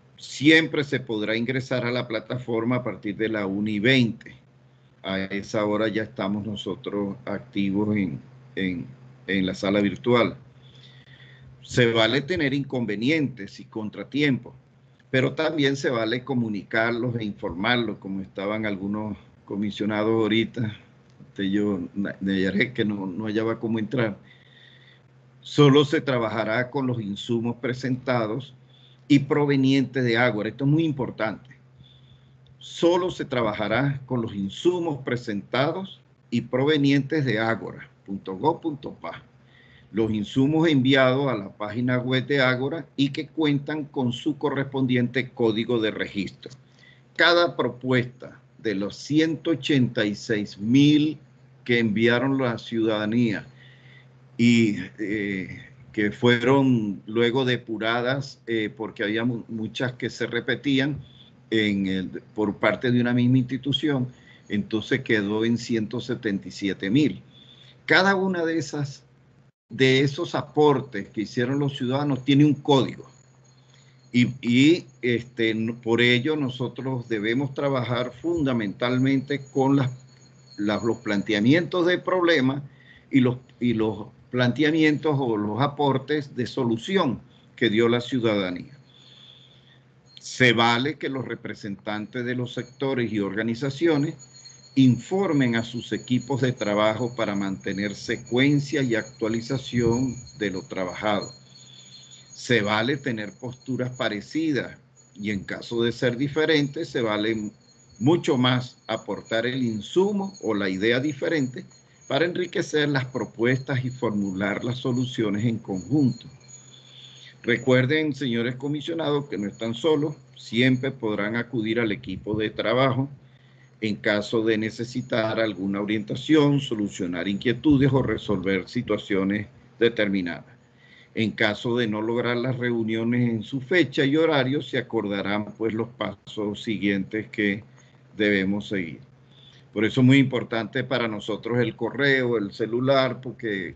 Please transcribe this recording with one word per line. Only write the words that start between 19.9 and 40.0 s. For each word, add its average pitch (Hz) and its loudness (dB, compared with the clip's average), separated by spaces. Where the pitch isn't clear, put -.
ahorita, 110 0
este, 98 -4
yo, 101 0
Na-, 98 -4
Nayaré, 98 0
que 117 0
no, 101 -2
no 98 -6
hallaba 110 -2
cómo 113 -2
entrar. 110 -2
Solo 143 6
se 151 0
trabajará 117 -2
con 135 -2
los 120 -2
insumos 117 -4
presentados 123 -4
y 143 8
provenientes 135 2
de 117 2
Ágora. 107 2
Esto 135 -4
es 143 4
muy 165 4
importante. 110 -4
Solo 180 2
se - -8
trabajará 117 -2
con 120 -2
los 101 -6
insumos 151 -2
presentados 131 -4
y 117 0
provenientes 143 2
de 110 0
agora 110 -4
punto 95 -8
go 151 -2
punto - -8
pa. - -10
Los 107 0